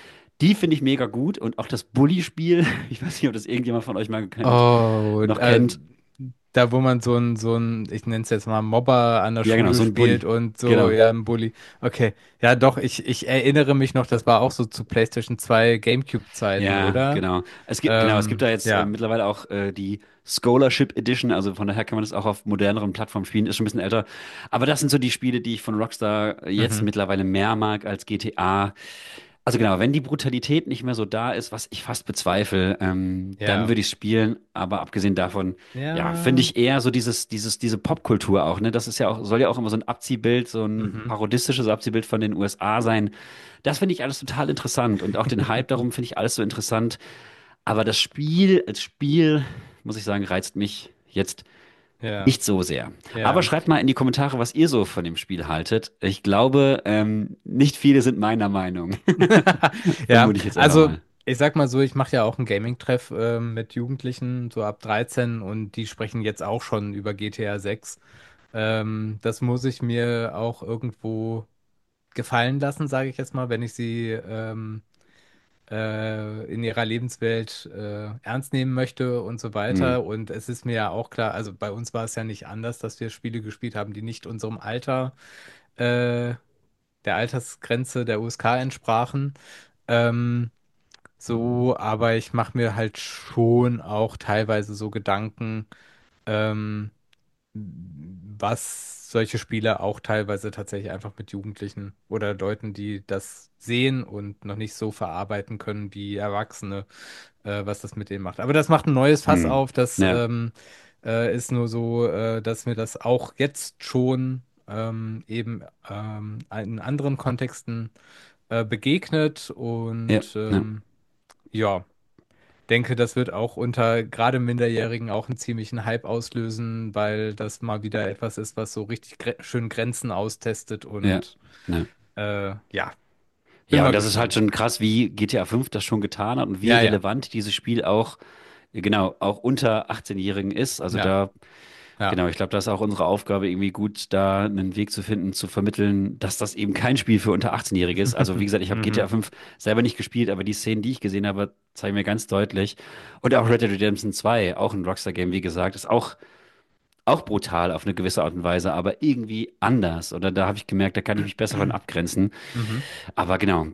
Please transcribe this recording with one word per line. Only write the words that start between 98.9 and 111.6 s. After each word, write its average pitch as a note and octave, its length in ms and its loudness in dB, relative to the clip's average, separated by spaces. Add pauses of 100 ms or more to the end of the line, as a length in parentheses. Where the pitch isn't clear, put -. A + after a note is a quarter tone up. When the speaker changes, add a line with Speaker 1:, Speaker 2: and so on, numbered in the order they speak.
Speaker 2:
solche A2+ 280 0
Spiele A2 420 -2
auch G2+ 220 -4
teilweise G#2 500 -4
tatsächlich G2+ 400 -10
einfach G2 260 -12
mit G#2 140 -16
Jugendlichen G2+ 640 -12 (160)
oder G#2 240 -2
Leuten, G2+ 400 -6
die G2+ 340 -8
das - 500 -8
sehen B2+ 460 0
und G2+ 420 -12
noch G2+ 120 -8
nicht A2 160 -8
so G#2+ 180 -4
verarbeiten G2 640 -6
können G#2 360 -10
wie G2+ 240 -8
Erwachsene, G2+ 680 -6 (580)
äh, G2+ 220 -6
was G2+ 160 -6
das - 140 -14
mit G#2 140 -10
denen G2 140 -8
macht. F#2+ 180 -8
Aber C3 120 0
das D3+ 160 4
macht D#3+ 180 4
ein D3 60 2
neues C#3 300 6
Fass F2+ 220 6
Speaker 1:
Hm. - 20 0
Speaker 2:
auf. C3+ 260 0
Das, B2 280 2
Speaker 1:
Ja. F#2+ 80 6
Speaker 2:
ähm, A#2 420 0 (540)
äh, A#2 300 0
ist A#2+ 160 -6
nur A#2+ 180 0